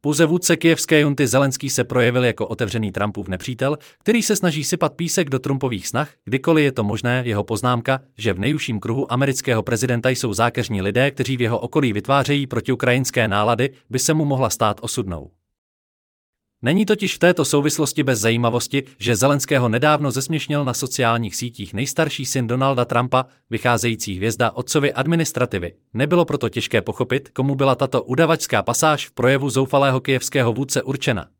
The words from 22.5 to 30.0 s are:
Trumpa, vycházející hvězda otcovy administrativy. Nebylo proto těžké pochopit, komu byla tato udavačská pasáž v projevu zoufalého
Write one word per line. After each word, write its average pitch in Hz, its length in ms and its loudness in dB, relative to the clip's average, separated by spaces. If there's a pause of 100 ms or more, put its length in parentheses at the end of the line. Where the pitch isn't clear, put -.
Trumpa, 123 400 0 (240)
vycházející 113 680 0
hvězda 110 360 0
otcovy 139 420 -2
administrativy. 127 800 -2 (200)
Nebylo 151 320 2
proto 131 240 -2
těžké 113 320 0
pochopit, 123 480 -4
komu 135 260 -2
byla 131 200 2
tato 131 280 0
udavačská 147 600 2
pasáž 151 440 0
v - 40 -20
projevu 139 380 2
zoufalého 135 520 2